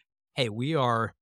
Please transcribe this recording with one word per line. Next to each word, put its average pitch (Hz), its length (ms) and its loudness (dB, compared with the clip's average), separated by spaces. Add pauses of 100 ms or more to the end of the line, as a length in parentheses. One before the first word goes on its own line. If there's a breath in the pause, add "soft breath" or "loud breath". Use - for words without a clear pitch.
(340)
"Hey, 127 140 0
we 127 280 -2
are 117 460 2